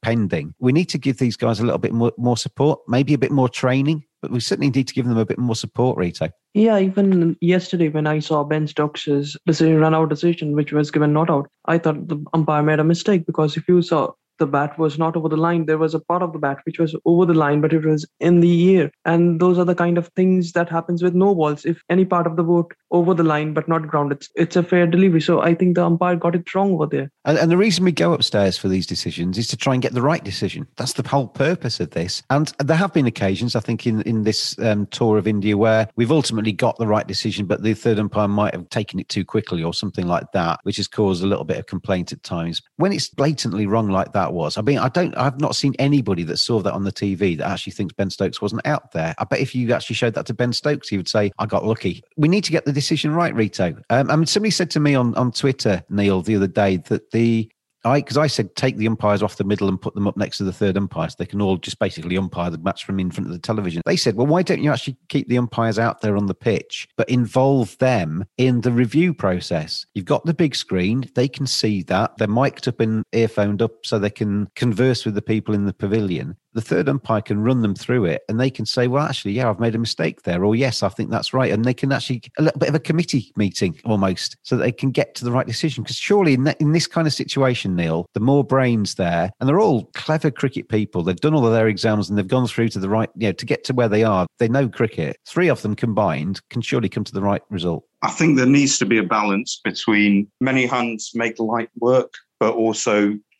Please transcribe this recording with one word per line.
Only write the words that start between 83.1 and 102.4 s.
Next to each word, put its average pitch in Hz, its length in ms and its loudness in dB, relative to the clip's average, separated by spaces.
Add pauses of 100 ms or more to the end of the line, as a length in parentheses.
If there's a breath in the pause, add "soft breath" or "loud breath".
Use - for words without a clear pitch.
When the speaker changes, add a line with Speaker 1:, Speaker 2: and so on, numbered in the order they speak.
Speaker 1:
meeting 95 480 -2
almost, 98 560 -2
so - 160 -2
they - 140 0
can - 180 -2
get - 260 -2
to - 80 -10
the 120 80 -2
right 127 140 0
decision. 120 380 -4
'Cause - 140 -8
surely 196 360 2
in, 127 120 2
that, 147 140 0
in 147 120 2
this 160 160 2
kind 165 180 -2
of 147 80 0
situation, 123 640 -2
Neil, 85 400 -2
the 98 40 -4 (120)
more 143 120 4
brains 123 520 0
there, 87 340 0 (100)
and 127 80 -2
they're 151 120 2
all 175 340 0
clever 156 380 -2
cricket - 360 -6
people, 104 360 -2
they've 90 120 0 (120)
done 156 80 2
all 135 100 4
of 113 80 4
their 113 140 4
exams 104 420 0
and 104 80 -2
they've 101 180 0
gone 127 120 2
through 117 220 0
to 101 100 -6
the 95 100 -4
right, 110 260 0
you 107 120 -2
know, 95 60 0
to - 120 -10
get - 200 -2
to - 80 -4
where 123 160 2
they 107 140 2
are. 98 220 2 (140)
They 117 80 2
know 131 200 0
cricket. 98 500 -4 (100)
Three 175 220 2
of 120 120 0
them 104 140 -2
combined 95 720 -2
can 120 140 -6
surely 113 260 -2
come 107 140 -6
to - 100 -10
the 98 80 -4
right 101 300 -2
result. 85 320 -4 (180)
Speaker 3:
I - 80 -2
think 160 260 2
there 127 120 4
needs 139 320 4
to 117 80 0
be 113 100 2
a 107 60 2
balance 104 600 -2
between 104 640 2 (140)
many 131 240 2
hands 120 480 -4
make 117 240 -4
light 117 320 -2 (100)
work, 123 340 2 (260)
but 110 160 2